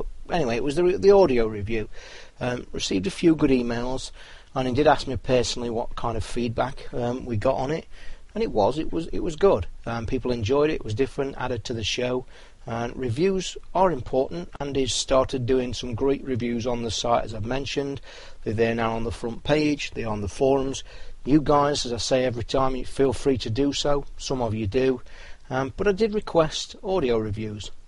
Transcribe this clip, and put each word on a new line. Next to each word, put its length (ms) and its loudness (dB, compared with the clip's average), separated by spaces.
but 80 -4
anyway, 200 2
it 80 -2
was 120 0
the, 220 4
the 140 8
audio 360 8
review. 400 -2
Um, 320 -4
received 360 -2
a 40 -2
few 240 4
good 160 4
emails, 600 0
and 120 2
he 60 0
did 140 4
ask 200 4
me 80 -4
personally 540 0
what 260 -4
kind 220 -2
of 60 -2
feedback, 680 -2
um, 340 -2
we 120 -2
got 180 2
on 160 -2
it, 140 -4
and 100 -2
it 80 -2
was, 280 2
it 120 -2
was, 160 -4
it 120 -2
was 160 -2
good. 320 4
Um, 220 -4
people 240 -2
enjoyed 400 2
it, 40 -2
it 80 -8
was 120 -4
different, 420 -2
added 280 -4
to 80 -4
the 100 -4
show. 420 -2
And 300 -4
reviews 640 0
are 180 4
important, 580 -2
and 160 -4
he's 180 2
started 540 2
doing 260 2
some 220 -6
great 280 0
reviews 440 -2
on 160 -2
the 80 -4
site, 340 2
as 80 -8
I've 120 -6
mentioned. 540 -4
They're 100 -2
there 220 2
now 200 0
on 100 -2
the 60 -2
front 320 -6
page, 480 2
they're 160 -4
on 140 -2
the 60 -4
forums. 560 2
You 160 6
guys, 460 2
as 60 -2
I 40 -4
say 280 2
every 180 -2
time, 320 2
you 100 -4
feel 280 2
free 260 2
to 100 -6
do 240 2
so. 320 0
Some 240 -4
of 120 0
you 140 -2
do. 340 2
Um, 280 -2
but 100 2
I 60 4
did 200 0
request 720 0
audio 340 2
reviews, 540 -4